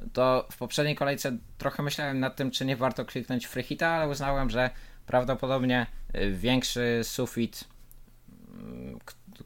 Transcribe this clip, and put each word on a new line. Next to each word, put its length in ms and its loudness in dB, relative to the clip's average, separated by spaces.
to 380 4
w 60 -14
poprzedniej 380 0
kolejce 420 -2
trochę 260 -2
myślałem 360 0
nad 160 0
tym, 160 0
czy 140 -2
nie 120 2
warto 280 0
kliknąć 400 -4
free 180 -4
hita, 240 0
ale 200 2
uznałem, 420 0
że 200 4
prawdopodobnie, 840 4
y, 160 2
większy 720 2
sufit, 600 -2
mm, 460 -12
k-, 140 -18